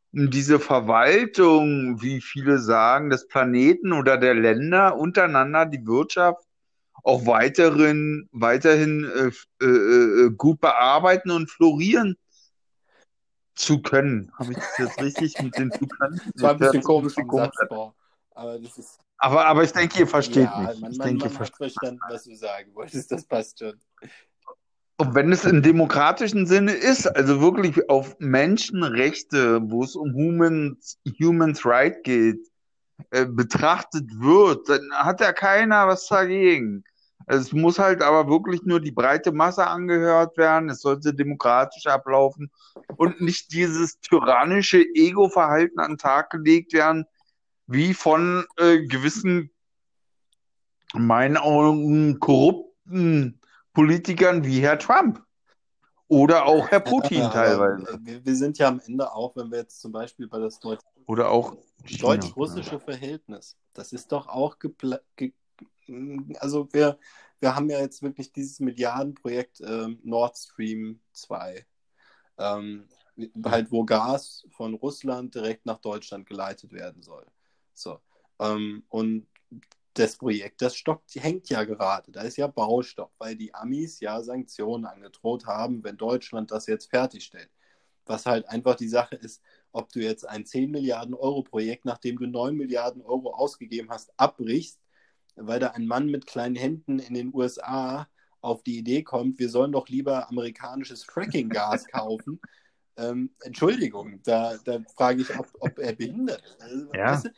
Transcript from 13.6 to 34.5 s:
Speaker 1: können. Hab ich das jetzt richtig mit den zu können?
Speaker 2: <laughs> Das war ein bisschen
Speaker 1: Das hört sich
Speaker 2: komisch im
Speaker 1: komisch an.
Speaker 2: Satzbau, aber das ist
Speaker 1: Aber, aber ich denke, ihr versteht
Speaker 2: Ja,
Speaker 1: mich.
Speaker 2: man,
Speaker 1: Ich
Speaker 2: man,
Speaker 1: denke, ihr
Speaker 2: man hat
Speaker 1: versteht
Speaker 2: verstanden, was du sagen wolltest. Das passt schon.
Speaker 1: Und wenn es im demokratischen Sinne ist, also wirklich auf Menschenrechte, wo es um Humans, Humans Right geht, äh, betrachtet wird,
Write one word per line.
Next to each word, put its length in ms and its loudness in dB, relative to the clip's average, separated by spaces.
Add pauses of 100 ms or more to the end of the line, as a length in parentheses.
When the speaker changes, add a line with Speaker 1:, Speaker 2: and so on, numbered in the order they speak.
Speaker 1:
können. 560 0
Hab 120 -10
ich 80 -10
das 200 -10
jetzt 240 -6
richtig 380 -6
mit 180 -8
den 140 -4
zu 160 -6
können? 400 -6
Speaker 2:
<laughs> 60 -10
Das 80 -14
war 100 4
ein 60 -2
bisschen 20 -12
Speaker 1:
Das 140 4
hört 0 -
sich 100 0
Speaker 2:
komisch 340 0
im 100 -6
Speaker 1:
komisch 220 -2 (100)
an. 80 -2
Speaker 2:
Satzbau, 280 -12 (360)
aber 280 -12
das 180 -20
ist 220 -20 (180)
Speaker 1:
Aber, 280 2
aber 180 6
ich 80 2
denke, 280 0
ihr 80 6
versteht 360 2
Speaker 2:
Ja, 140 0
Speaker 1:
mich. 220 -6
Speaker 2:
man, 120 -12
Speaker 1:
Ich 60 -10
Speaker 2:
man, 100 -4
Speaker 1:
denke, 180 -2
ihr 40 -6
Speaker 2:
man 40 -8
hat 40 -14
Speaker 1:
versteht 200 -10
Speaker 2:
verstanden, 520 -8
was 140 -12
du 120 -20
sagen 400 -12
wolltest. 360 -12
Das 140 -8
passt 340 -6
schon. 200 -14 (1160)
Speaker 1:
Und 180 -2
wenn 160 4
es 140 2
im 180 6
demokratischen 800 4
Sinne 280 4
ist, 340 2
also 340 2
wirklich 480 2
auf 300 2
Menschenrechte, 1400 0
wo 200 -2
es 120 -8
um 180 -6
Humans, 840 -2 (200)
Humans 460 2
Right 380 2
geht, 440 2 (640)
äh, 160 0
betrachtet 800 -2 (140)
wird, 500 6